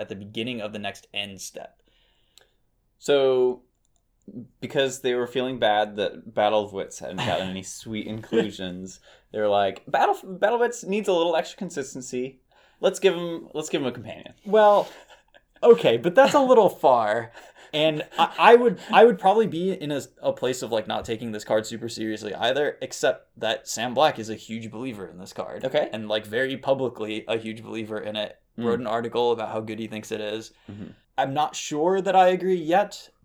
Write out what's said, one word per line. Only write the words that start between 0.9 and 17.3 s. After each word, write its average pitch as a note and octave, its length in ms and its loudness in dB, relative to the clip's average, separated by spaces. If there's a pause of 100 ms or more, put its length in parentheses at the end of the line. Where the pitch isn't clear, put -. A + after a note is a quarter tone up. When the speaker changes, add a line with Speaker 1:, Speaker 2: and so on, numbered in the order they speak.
Speaker 1:
end G2+ 260 -10
step. - 400 -16 (1200)
Speaker 2:
So, C3 640 2 (960)
because C3 400 -2
they B2+ 140 0
were B2 120 0
feeling B2+ 320 -4
bad G#2+ 380 2
that G2 380 -6
Battle G#2 300 4
of G2 80 -10
Wits F#2+ 260 -8
hadn't - 200 -10
gotten F#2 300 -2
any F#2+ 140 -8
Speaker 1:
<laughs> - 0 -
Speaker 2:
sweet - 440 -10
inclusions, F#2+ 920 -6 (320)
they G#2+ 80 -6
were G#2+ 80 2
like, G2+ 380 2
"Battle, D#4+ 380 0
Battle G3 320 0
of A#3 60 0
Wits A#3+ 220 -2
needs G3+ 240 -4
a G3 40 4
little E3+ 240 2
extra E3+ 220 -4
consistency. C3 840 -8 (400)
Let's F#3+ 180 0
give F#3+ 160 4
him, E3+ 400 -8
let's D#3 140 -8
give E3 140 -2
him C3 60 -2
a - 40 -4
companion." F#2 420 -14 (100)
Speaker 1:
Well, G#3 440 6 (760)
okay, - 340 8
but E3+ 180 0
that's C4 200 8
a C#4+ 60 6
little A#3+ 280 8
far. A#2 640 2 (420)